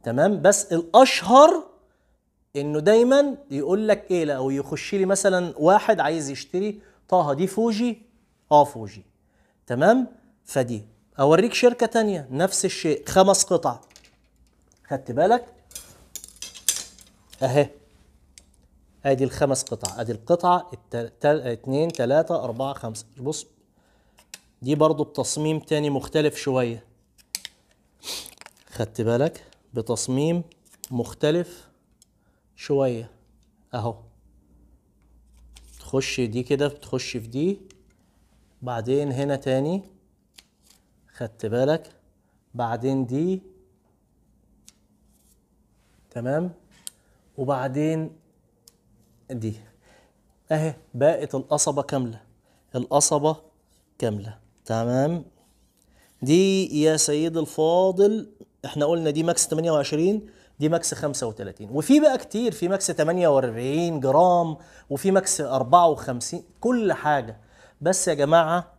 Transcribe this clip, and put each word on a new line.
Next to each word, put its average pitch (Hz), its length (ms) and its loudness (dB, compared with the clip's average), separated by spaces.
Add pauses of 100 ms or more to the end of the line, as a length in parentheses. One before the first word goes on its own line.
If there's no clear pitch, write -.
تمام؟ 147 400 0
بس 196 300 4
الأشهر 254 880 6 (920)
إنه 147 240 -2
دايمًا 247 560 4 (140)
يقول 175 380 -2
لك 202 220 0
إيه، 175 140 0
لو 135 260 -2
يخش 139 440 -6
لي 190 120 0
مثلًا 185 500 0
واحد 185 440 4
عايز 147 300 -2
يشتري 196 500 -8 (280)
طه، 160 240 2
دي 165 140 0
فوجي؟ 220 560 -2 (500)
آه، 147 120 10
فوجي. 110 400 -8 (640)
تمام؟ 202 400 4 (380)
فدي. 117 400 -4 (360)
أوريك 165 340 4
شركة 240 320 2
تانية، 202 440 -2
نفس 170 340 -2
الشيء، 165 440 -2
خمس 190 360 6
قطع. 151 360 -2 (1080)
خدت 139 240 -8
بالك؟ 220 340 2 (2000)
أهي. 135 280 2 (1300)
أدي 135 200 2
الخمس 135 380 0
قطع، - 380 -10
أدي 117 120 -6
القطعة 175 600 0
التل-، 120 380 -10 (100)
تل-، 151 260 2
اتنين، 135 460 -2
تلاتة، 147 520 0
أربعة، 131 300 -6
خمسة. 110 320 -12 (140)
بص، 143 260 -8 (1160)
دي 131 120 -2
برضو 151 300 2
بتصميم 151 540 -4
تاني 147 320 -2
مختلف 151 460 -2
شوية. 123 480 -4 (1900)
خدت - 280 -8
بالك؟ 120 440 0 (300)
بتصميم 131 680 -2 (480)
مختلف 151 760 -4 (880)
شوية. 127 540 -2 (640)
أهو. 113 200 -4 (1900)
تخش - 400 -4
دي 120 220 -4
كده، 143 260 0
بتخش - 480 -8
في 113 100 -10
دي. 156 340 -4 (1040)
بعدين 127 500 -2
هنا 139 240 -2
تاني. 143 460 -2 (1300)
خدت 113 320 -12
بالك؟ 135 440 -2 (640)
بعدين 120 520 -4
دي. 170 360 -4 (2750)
تمام؟ 147 420 -4 (840)
وبعدين 143 840 -4 (1080)
دي. 110 240 -6 (960)
أهي 156 220 -2 (200)
بقت 143 400 0
القصبة 143 480 -2
كاملة. 123 380 -6 (540)
القصبة 143 640 0 (600)
كاملة. 104 400 -6 (260)
تمام؟ 127 600 -2 (1000)
دي 175 600 2
يا 156 140 4
سيد 156 400 -2
الفاضل، 180 920 2 (340)
احنا 147 220 -2
قلنا 165 240 0
دي 160 120 -2
ماكس 170 260 0
تمانية 160 220 -2
وعشرين، 160 560 0 (340)
دي 151 80 0
ماكس 165 260 -2
خمسة 135 320 -6
وتلاتين. 104 460 -12
وفي 247 280 4
بقى 285 180 4
كتير، 226 340 -4
في 170 160 -4
ماكس 190 180 -4
تمانية 170 420 0
وأربعين 135 720 0
جرام، 165 560 2 (340)
وفي 143 200 -2
ماكس 190 300 0
أربعة 135 480 4
وخمسين، 135 560 -6 (160)
كل 226 320 0
حاجة. 127 480 -2 (400)
بس 180 280 0
يا 160 60 0
جماعة 160 640 2